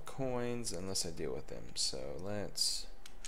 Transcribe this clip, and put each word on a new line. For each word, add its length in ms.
coins 680
unless 340
I 40
deal 220
with 140
them. 160
So 220
let's 640